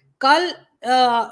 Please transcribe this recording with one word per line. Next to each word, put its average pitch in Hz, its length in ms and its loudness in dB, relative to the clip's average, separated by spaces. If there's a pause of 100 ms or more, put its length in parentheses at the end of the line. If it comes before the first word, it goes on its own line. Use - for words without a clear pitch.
(200)
कल, 320 300 2 (340)
अ, 247 480 0